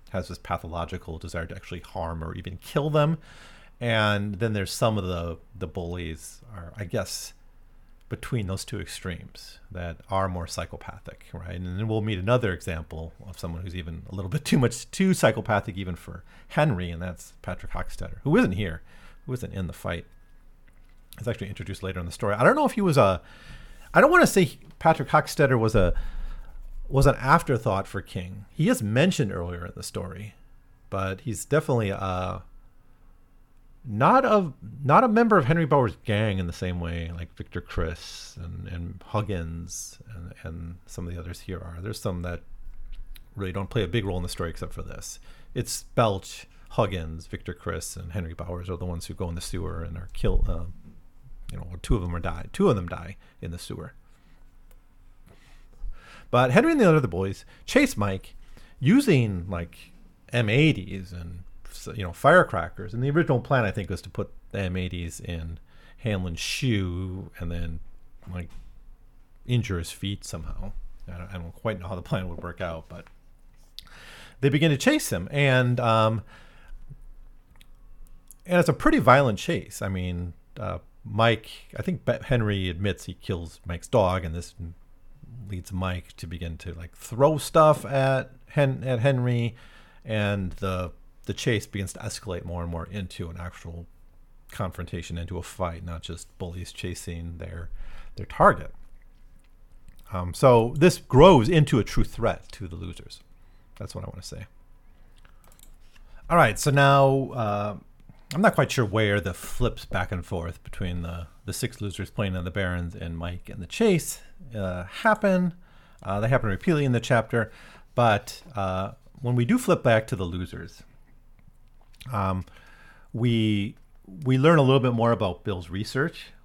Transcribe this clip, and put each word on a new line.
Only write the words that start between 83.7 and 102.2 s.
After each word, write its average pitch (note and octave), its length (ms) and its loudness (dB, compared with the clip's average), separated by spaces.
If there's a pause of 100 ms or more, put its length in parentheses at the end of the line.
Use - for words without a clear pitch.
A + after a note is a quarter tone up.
dog, F#2 360 4
and D#2+ 100 -6
this E2+ 200 -10 (920)
leads F#2+ 240 -10
Mike F#2 440 -4
to E2+ 100 -14
begin E2 320 -8
to, F2 160 -10
like, F2 220 -14
throw C#3+ 400 2
stuff D#3 480 6
at C3+ 460 2 (200)
Hen-, C3+ 340 2
at B2+ 160 0
Henry, B2 560 2 (480)
and G2+ 480 0
the, F#2 400 -4 (320)
the G2+ 100 -4
chase A2+ 320 0
begins G2 260 -6
to - 60 -16
escalate F#2 460 -8
more E2+ 180 -6
and E2+ 80 -6
more E2+ 160 -6
into F2+ 420 -8
an E2+ 100 -12
actual E2+ 480 -12 (640)
confrontation, F2 680 -6
into E2+ 180 -8
a E2+ 60 -6
fight, E2+ 420 -6
not E2+ 180 -10
just - 360 -12
bullies F2+ 340 -10
chasing E2+ 680 -8
their, E2+ 300 -10 (480)
their - 100 -8
target. - 460 4 (1400)
Um, F2+ 200 -4
so A#2+ 440 8
this E3 220 6
grows C#3 500 10
into D3+ 300 6
a G2 60 4
true - 200 4
threat - 480 -2